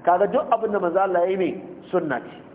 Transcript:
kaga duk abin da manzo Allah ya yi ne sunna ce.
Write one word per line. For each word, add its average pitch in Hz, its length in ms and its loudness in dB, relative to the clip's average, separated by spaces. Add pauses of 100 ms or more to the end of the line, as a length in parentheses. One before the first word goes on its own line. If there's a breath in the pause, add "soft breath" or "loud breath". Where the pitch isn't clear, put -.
kaga 180 240 4
duk 254 240 0
abin 220 200 0
da 202 80 0
manzo 180 200 0
Allah 185 240 2
ya 185 80 0
yi 196 60 -2
ne 175 120 0 (400)
sunna 156 300 -2
ce. - 160 -14 (180)